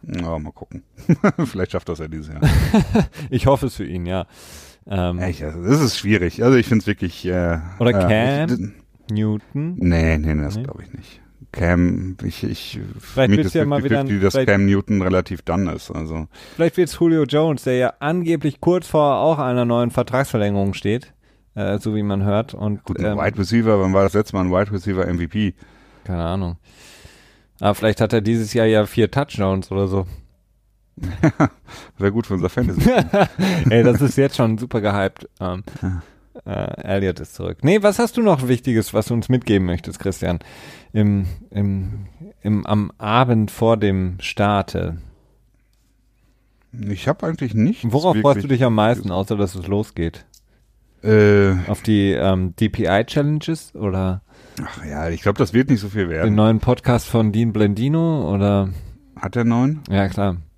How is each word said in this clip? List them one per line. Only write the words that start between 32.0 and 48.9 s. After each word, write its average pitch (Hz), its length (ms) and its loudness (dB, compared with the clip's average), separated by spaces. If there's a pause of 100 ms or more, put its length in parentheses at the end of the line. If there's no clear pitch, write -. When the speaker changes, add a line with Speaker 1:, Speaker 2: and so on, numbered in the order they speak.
Speaker 1:
gut 110 160 -4
für 104 60 -4
unser 90 160 0
Fantasy. 131 400 0 (400)
Speaker 2:
<laughs> 180 400 0
Ey, 117 140 6
das 120 180 4
ist 135 160 2
jetzt 139 180 2
schon 110 220 2
super 120 240 -4
gehypt. 101 480 -2 (100)
Ähm, 92 240 -6 (180)
Speaker 1:
Ja. 92 200 -4 (440)
Speaker 2:
äh, - 380 -8
Elliot 95 380 -2
ist - 140 -16
zurück. 87 280 -10
Nee, 196 180 4
was 202 160 4
hast 240 200 0
du 240 40 0
noch 156 260 2
Wichtiges, 117 460 0
was 107 140 0
du 120 60 -2
uns 113 160 -2
mitgeben 110 360 2
möchtest, 87 340 -4
Christian? 90 400 -4 (540)
Im, 104 320 2 (240)
im, 98 560 -4 (360)
im, 104 240 -2
am 104 320 0
Abend 113 540 2
vor 113 260 2
dem 95 420 0
Starte? 95 800 -2 (1700)
Speaker 1:
Ich 104 360 -6
hab - 160 -2
eigentlich 143 300 -4
nichts 127 380 2
Speaker 2:
Worauf 151 260 2
freust 131 200 4
du 104 60 -4
Speaker 1:
wirklich 135 160 0
Speaker 2:
dich 131 60 4
am 117 100 2
meisten, 107 360 2